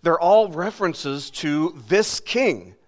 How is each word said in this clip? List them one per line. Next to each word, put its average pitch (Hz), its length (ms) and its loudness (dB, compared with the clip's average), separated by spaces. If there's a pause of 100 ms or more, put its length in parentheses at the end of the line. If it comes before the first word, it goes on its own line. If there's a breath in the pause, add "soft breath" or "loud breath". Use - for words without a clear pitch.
they're 165 160 2
all 202 300 4
references 160 800 -6
to 156 560 -2
this 202 340 0
king 120 540 -2 (120)